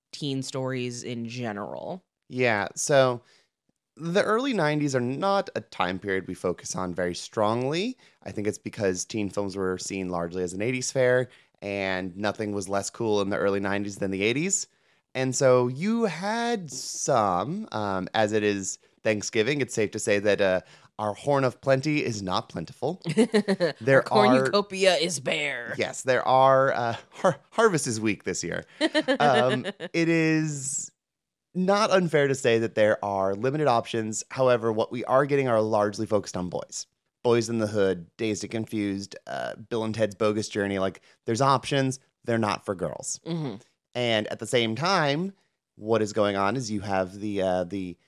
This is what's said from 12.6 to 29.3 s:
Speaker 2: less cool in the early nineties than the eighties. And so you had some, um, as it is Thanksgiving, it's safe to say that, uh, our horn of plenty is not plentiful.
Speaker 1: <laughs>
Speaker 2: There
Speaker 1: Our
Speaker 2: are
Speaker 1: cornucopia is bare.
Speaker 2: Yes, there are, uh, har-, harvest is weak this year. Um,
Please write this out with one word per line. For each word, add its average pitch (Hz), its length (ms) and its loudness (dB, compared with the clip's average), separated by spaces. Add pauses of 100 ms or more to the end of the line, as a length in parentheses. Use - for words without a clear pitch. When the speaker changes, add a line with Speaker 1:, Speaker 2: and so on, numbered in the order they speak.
Speaker 2:
less 98 200 -2
cool 104 320 0
in 98 80 -2
the 101 80 -2
early 98 240 0
nineties 101 360 -4
than 98 140 -4
the 95 120 -2
eighties. 147 440 0 (460)
And 131 220 -2
so 127 320 6
you 208 380 -2
had 208 640 -4
some, 117 1000 0
um, 98 400 -2
as 107 180 2
it 107 120 2
is 101 360 0 (240)
Thanksgiving, 110 560 0
it's 120 140 -4
safe 107 180 0
to 107 80 -6
say 104 200 2
that, 101 200 4
uh, 92 220 2 (380)
our 104 140 -2
horn 139 300 0
of 123 160 0
plenty 135 420 2
is 104 200 -4
not 95 260 -2
plentiful. 127 600 -8
Speaker 1:
<laughs> 151 80 -2 (680)
Speaker 2:
There 131 160 6 (160)
Speaker 1:
Our 127 160 6
Speaker 2:
are 131 140 6
Speaker 1:
cornucopia 190 520 2
is 156 240 -2
bare. 135 580 -4
Speaker 2:
Yes, - 260 -4
there 127 220 2
are, 135 480 6
uh, 117 220 -2 (140)
har-, - 300 0 (100)
harvest 208 380 2
is 110 120 -2
weak 107 240 0
this 90 180 -4
year. 85 220 -6 (560)
Um, 135 460 4